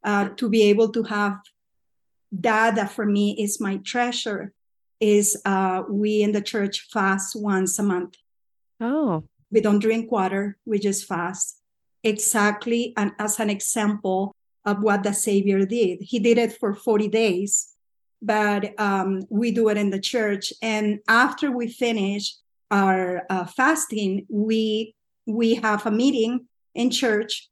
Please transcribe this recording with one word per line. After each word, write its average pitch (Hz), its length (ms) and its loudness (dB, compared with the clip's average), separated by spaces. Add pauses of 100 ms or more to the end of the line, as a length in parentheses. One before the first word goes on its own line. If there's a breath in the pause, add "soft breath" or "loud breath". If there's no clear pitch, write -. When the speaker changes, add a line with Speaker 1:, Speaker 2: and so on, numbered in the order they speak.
Speaker 1:
uh, 202 340 0
to 247 120 -2
be 220 160 4
able 208 280 6
to 233 100 0
have 208 360 -2 (920)
that, 214 440 2
that 202 140 -2
for 220 140 -6
me 202 340 2
is 208 220 -4
my 196 180 -2
treasure, 240 760 -4 (440)
is, 208 460 4
uh, 190 460 0
we 208 320 0
in 208 100 2
the 208 80 0
church 202 500 -4
fast 190 460 0
once 190 420 -2
a 208 40 0
month. 180 340 -2 (640)
Speaker 2:
Oh. 233 440 -2 (260)
Speaker 1:
We 220 100 4
don't 208 180 4
drink 226 320 0
water, 196 540 -2
we 214 140 -2
just 196 280 -2
fast. 180 540 -6 (420)
Exactly, 214 920 0
and 202 220 -2
as 208 220 -4
an 214 100 0
example 202 840 -2 (300)
of 202 180 -2
what 202 200 2
the 202 100 -2
Savior 196 540 2
did. 190 340 0
He 240 180 -4
did 233 200 4
it 226 160 0
for 208 200 -4
forty 214 340 0
days, 202 680 0 (480)
but, 208 580 0
um, 196 480 0
we 226 240 0
do 226 160 2
it 208 80 2
in 202 140 0
the 190 100 -4
church. 208 520 -2 (100)
And 214 440 -2
after 254 460 2
we 240 160 -4
finish 208 680 -2 (360)
our, 190 580 2
uh, 185 160 -2
fasting, 214 840 0
we, 220 680 0 (320)
we 226 300 2
have 214 300 -2
a 220 40 0
meeting 240 560 0 (280)
in 240 160 0
church. 220 600 -2